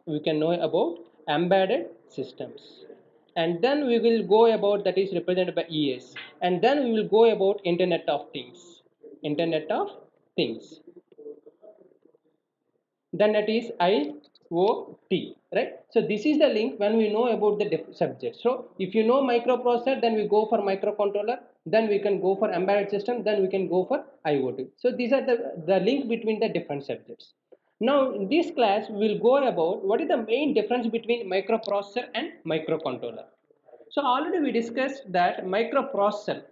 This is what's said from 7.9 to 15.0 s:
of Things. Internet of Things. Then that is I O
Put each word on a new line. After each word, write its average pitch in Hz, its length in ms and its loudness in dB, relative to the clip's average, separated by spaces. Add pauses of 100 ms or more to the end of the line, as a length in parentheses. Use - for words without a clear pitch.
of 143 240 -4
Things. - 500 -16 (400)
Internet 156 480 -2
of 349 200 -2 (440)
Things. 113 460 -4 (2250)
Then 208 200 4
that 208 160 2
is 226 220 0 (100)
I 220 320 2 (400)
O 196 460 0 (100)